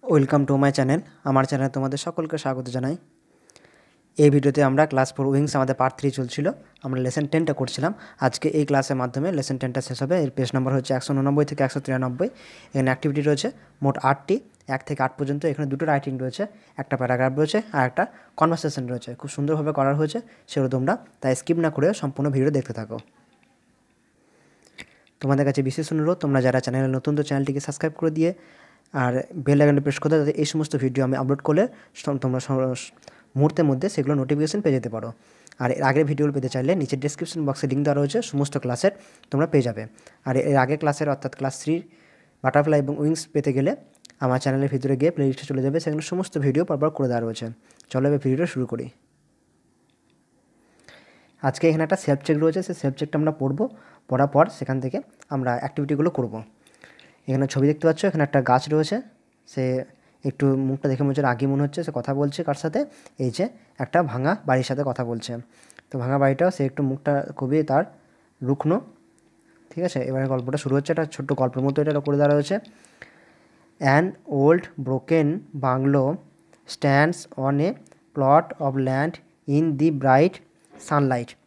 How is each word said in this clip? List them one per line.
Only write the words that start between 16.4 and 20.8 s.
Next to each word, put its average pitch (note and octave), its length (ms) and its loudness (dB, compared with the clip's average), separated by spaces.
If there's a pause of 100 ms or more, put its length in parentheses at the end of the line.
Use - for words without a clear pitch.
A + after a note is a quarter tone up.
একটা - 200 -4
প্যারাগ্রাফ B2+ 400 0
রয়েছে D#3 240 2 (100)
আর C3+ 160 2
একটা E3+ 200 0 (300)
কনভারসেশন D#3 500 0
রয়েছে। B2 280 -10
খুব C#3 160 -14
সুন্দরভাবে D3+ 420 -2
করা C#3 220 2
হয়েছে, D#3 260 -2 (260)
সেগুলো C3 220 -2
তোমরা C3+ 280 0 (240)